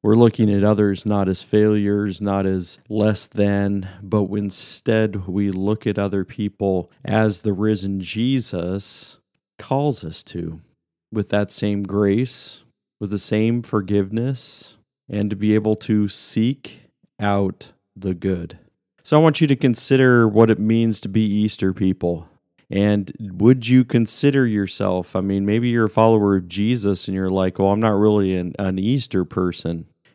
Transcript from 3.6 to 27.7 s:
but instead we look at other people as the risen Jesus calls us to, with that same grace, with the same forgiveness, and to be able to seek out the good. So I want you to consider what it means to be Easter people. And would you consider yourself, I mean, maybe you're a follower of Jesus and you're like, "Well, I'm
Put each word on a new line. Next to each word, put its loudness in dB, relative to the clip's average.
but -2
instead -2
we -2
look -4
at -2
other -2
people -4
as 0
the -2
risen -2
Jesus -6
calls -4
us -12
to, -10
with -4
that -2
same -4
grace, -2
with -8
the -4
same 0
forgiveness, -4
and -4
to -4
be 0
able 2
to 0
seek -6
out -2
the -6
good. -6
So 2
I 8
want 4
you 4
to 4
consider 4
what 6
it 2
means 0
to -8
be 2
Easter 0
people. -2
And 0
would 2
you 6
consider 2
yourself, -2
I 2
mean, -2
maybe 0
you're 2
a 0
follower 4
of -2
Jesus -2
and -4
you're -2
like, 0
"Well, 2
I'm 2